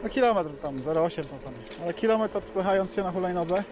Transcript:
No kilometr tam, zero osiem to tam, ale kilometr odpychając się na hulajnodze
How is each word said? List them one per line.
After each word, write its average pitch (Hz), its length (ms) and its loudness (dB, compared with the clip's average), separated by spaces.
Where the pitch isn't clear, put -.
No 226 60 -2
kilometr 220 400 4
tam, 139 180 -4
zero 156 240 2
osiem 165 220 -2
to 135 120 -12
tam, 127 160 -12
ale 170 100 -2
kilometr 220 440 2
odpychając 190 560 0
się 202 100 0
na 185 80 -2
hulajnodze 180 600 0